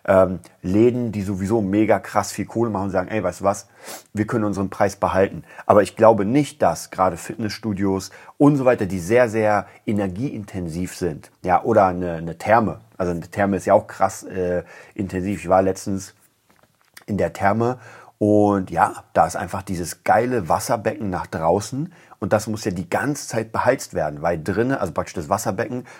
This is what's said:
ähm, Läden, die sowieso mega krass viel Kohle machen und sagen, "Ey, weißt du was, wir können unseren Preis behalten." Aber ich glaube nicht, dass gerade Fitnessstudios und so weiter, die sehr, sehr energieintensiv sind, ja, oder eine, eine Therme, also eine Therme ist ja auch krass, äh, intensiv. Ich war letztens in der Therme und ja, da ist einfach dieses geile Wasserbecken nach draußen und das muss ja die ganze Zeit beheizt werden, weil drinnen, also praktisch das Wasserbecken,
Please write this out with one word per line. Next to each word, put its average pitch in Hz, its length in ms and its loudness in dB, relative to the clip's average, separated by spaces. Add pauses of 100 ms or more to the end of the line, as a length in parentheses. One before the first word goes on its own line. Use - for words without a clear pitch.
ähm, 92 340 4 (220)
Läden, 117 500 2
die 104 100 -4
sowieso 98 400 -2
mega 101 380 2
krass - 320 -4
viel 101 140 -6
Kohle 117 240 -2
machen 98 160 -4
und 98 60 -6
sagen, 92 160 0
"Ey, 107 160 -4
weißt 90 160 -4
du 95 60 -6
was, 101 240 0 (440)
wir 104 140 0
können 113 160 0
unseren 101 260 -2
Preis 101 280 0
behalten." 92 480 0 (200)
Aber 104 160 8
ich - 140 -4
glaube 110 300 6
nicht, 139 360 0
dass 85 300 -2
gerade 92 240 0
Fitnessstudios 98 960 -4 (260)
und 147 200 6
so 131 80 -2
weiter, 123 200 4
die 92 140 -4
sehr, 113 300 4
sehr 107 380 0 (200)
energieintensiv 98 1080 -6
sind, 80 360 -6 (120)
ja, 90 200 2
oder 107 240 6
eine, 90 280 -2
eine 82 220 -8
Therme, 104 440 2 (160)
also 90 160 -2
eine 85 80 -6
Therme 98 360 -2
ist 87 80 -8
ja 98 80 4
auch 92 140 4
krass, - 360 -4
äh, 90 400 -4 (300)
intensiv. 92 460 -4
Ich 85 100 -8
war 92 120 6
letztens 95 520 -4 (920)
in 107 120 -4
der 85 160 0
Therme 113 460 0 (400)
und 104 500 4
ja, 90 340 0 (100)
da 90 120 4
ist 80 100 -4
einfach 87 280 -6
dieses 85 400 -8
geile 110 440 2
Wasserbecken 101 640 -2
nach 87 160 -6
draußen 101 640 -2 (280)
und 92 140 -2
das 104 120 0
muss 110 200 -6
ja 104 60 -2
die 90 160 -6
ganze 135 400 -4
Zeit 113 240 -6
beheizt 117 440 -2
werden, 76 260 -4
weil 82 220 -2
drinnen, 113 340 -2
also 82 160 -6
praktisch - 220 -6
das 80 120 -8
Wasserbecken, 107 600 -4 (120)